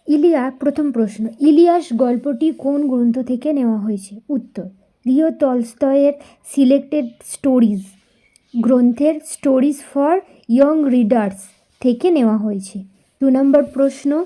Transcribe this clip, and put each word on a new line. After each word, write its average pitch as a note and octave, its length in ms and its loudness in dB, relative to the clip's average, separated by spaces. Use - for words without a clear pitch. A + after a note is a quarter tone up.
ইলিয়া-, D4 520 2
প্রথম C#4+ 320 -2
প্রশ্ন, A3 360 -4
ইলিয়াস D#4+ 540 4
গল্পটি B3 640 -2
কোন C#4+ 300 -2
গ্রন্থ A#3+ 320 0
থেকে B3+ 340 -4
নেওয়া A#3+ 240 -2
হয়েছে? G#3 420 -8
উত্তর, G#3 400 -8
লিও C#4+ 240 2
টলস্টয়ের C#4 840 0
সিলেক্টেড C#4 640 0
স্টোরিজ A#3 600 0
গ্রন্থের B3 540 2
stories C#4 560 -2
for C#4+ 480 -2
young D4 320 2
readers A3 460 0
থেকে B3+ 320 0
নেওয়া A3+ 260 2
হয়েছে। G3+ 460 -8
দু C4+ 80 2
নম্বর C#4 340 2
প্রশ্ন C#4 640 -2